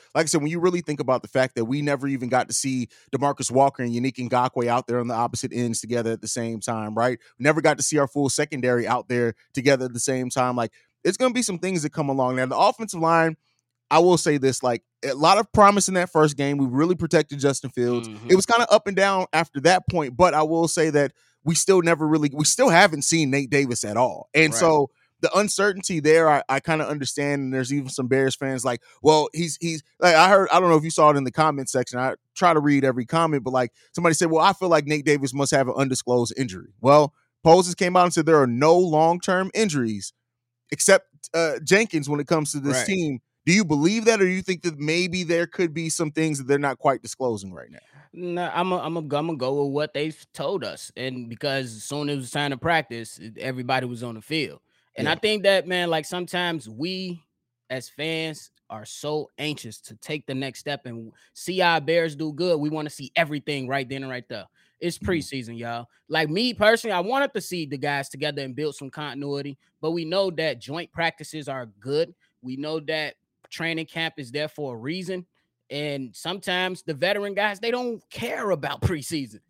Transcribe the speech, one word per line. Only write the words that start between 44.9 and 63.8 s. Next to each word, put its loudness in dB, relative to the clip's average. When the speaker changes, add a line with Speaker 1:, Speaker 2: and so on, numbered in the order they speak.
Speaker 1:
there 0
could -4
be -6
some -4
things -2
that -10
they're 2
not -4
quite 0
disclosing -6
right -18
now? -20
Speaker 2:
No, -8
I'm -2
a, -2
I'm -6
a, -4
I'm -12
gonna -4
go -2
with -4
what -4
they've -8
told -6
us, -12
and -10
because -6
as -16
soon -6
as -4
it -6
was -12
time -4
to -6
practice, -4
everybody -4
was -10
on -10
the -14
field. -6
And -6
Speaker 1:
Yeah. 0
Speaker 2:
I 0
think -2
that, 2
man, -2
like, -2
sometimes -6
we -8
as -10
fans -8
are -14
so -8
anxious -8
to -20
take -10
the -8
next -8
step -8
and -14
see -6
our 2
Bears -2
do -6
good. -2
We -2
wanna -6
see -16
everything -4
right -6